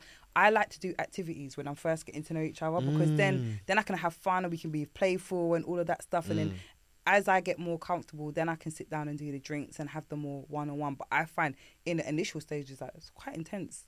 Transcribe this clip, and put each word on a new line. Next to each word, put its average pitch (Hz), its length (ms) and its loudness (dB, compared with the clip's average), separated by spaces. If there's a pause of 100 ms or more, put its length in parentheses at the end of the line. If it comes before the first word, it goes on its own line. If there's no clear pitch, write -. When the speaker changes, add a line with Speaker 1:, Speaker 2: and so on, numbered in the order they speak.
(340)
Speaker 1:
I 196 160 8
like 214 200 4
to - 100 -18
do 185 180 -4
activities 151 580 -6
when 143 120 -4
I'm 143 60 -6
first 160 320 -2
getting - 180 -8
to 165 100 -6
know 160 80 0
each - 200 -4
other 160 180 0
because 156 360 4
then, 143 220 6
Speaker 2:
Mm. 113 280 -2
Speaker 1:
then 196 120 2
I 220 40 6
can 202 160 -2
have 170 160 0
fun 185 300 0
and 175 80 -2
we 165 60 -4
can 165 120 -8
be 151 160 -2
playful 185 680 2
and 160 120 2
all 175 120 -2
of 170 100 0
that - 140 -2
stuff. - 280 -2
And 104 80 0
then 104 120 0
Speaker 2:
Mm. 95 40 -4 (560)
Speaker 1:
as 202 160 6
I 190 140 6
get 175 180 0
more 170 200 -2
comfortable, 151 540 -4
then 165 180 0
I 165 60 -2
can 160 140 -8
sit - 200 -10
down 151 180 -4
and 147 100 -4
do 147 140 -6
the 139 60 -4
drinks 147 420 -8
and 147 80 -6
have 151 220 -8
them 147 100 -4
more 139 280 -6
one-on-one. 147 480 -4
But - 140 -10
I 151 140 4
find 160 300 0 (320)
in 170 100 0
the 156 100 0
initial 156 360 -2
stages, 135 400 -8
like, 131 120 -8
it's 165 140 -20
quite - 260 -14
intense. - 540 -8